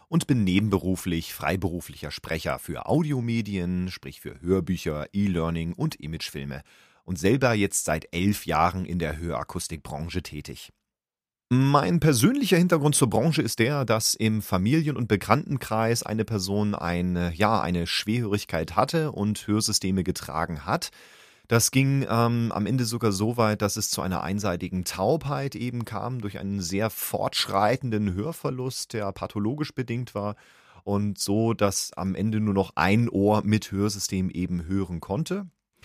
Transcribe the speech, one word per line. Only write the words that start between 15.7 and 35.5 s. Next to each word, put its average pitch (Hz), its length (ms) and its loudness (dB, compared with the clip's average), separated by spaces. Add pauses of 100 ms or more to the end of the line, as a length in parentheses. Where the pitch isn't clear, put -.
eine 110 220 -2
Person 104 500 0
eine, 87 600 0
ja, 104 260 4
eine 87 260 0
Schwerhörigkeit 104 880 -2
hatte 143 360 0
und 104 340 -2
Hörsysteme 101 580 0
getragen 82 600 -4
hat. 123 240 -4 (580)
Das 117 240 4
ging, 135 380 2
ähm, 117 420 2
am 101 140 -2
Ende 120 220 0
sogar 113 260 0
so 107 240 0
weit, 107 240 2
dass 104 160 0
es 107 140 -2
zu - 100 -4
einer 90 220 -2
einseitigen 92 600 -4
Taubheit 135 720 -2
eben 120 300 -6
kam 113 380 -8
durch 104 160 -8
einen 98 240 -4
sehr 98 260 0
fortschreitenden 104 1300 0
Hörverlust, 127 800 -6
der 104 180 -4
pathologisch 110 640 -4
bedingt 120 400 -6
war 104 220 -4 (460)
und 101 360 0
so, 110 340 2
dass - 400 0
am 92 220 -2
Ende 107 260 0
nur 107 140 2
noch 95 200 2
ein 101 360 4
Ohr 101 340 4
mit 104 260 2
Hörsystem 98 600 -2
eben 87 340 -4
hören 87 360 -2
konnte. 175 460 -4 (380)